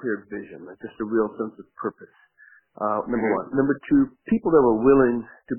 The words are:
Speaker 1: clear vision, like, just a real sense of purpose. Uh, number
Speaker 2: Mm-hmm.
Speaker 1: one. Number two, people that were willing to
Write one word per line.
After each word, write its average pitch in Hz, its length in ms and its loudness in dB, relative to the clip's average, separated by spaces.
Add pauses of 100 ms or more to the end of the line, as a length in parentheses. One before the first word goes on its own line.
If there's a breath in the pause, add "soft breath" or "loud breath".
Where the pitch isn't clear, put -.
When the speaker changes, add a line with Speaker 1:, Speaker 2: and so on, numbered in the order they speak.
Speaker 1:
clear 104 280 -4
vision, 101 360 -14
like, 92 160 -20
just - 200 -14
a 107 60 -6
real 110 220 0 (120)
sense 110 160 -10
of - 80 -20 (140)
purpose. - 340 -10 (600 soft breath)
Uh, 107 320 -4
number 110 240 -2
Speaker 2:
Mm-hmm. 98 80 0
Speaker 1:
one. 92 160 -8
Number 139 220 0 (100)
two, 139 240 2 (160)
people 226 240 -2
that 160 160 6
were 110 160 2
willing 127 400 4
to - 380 -12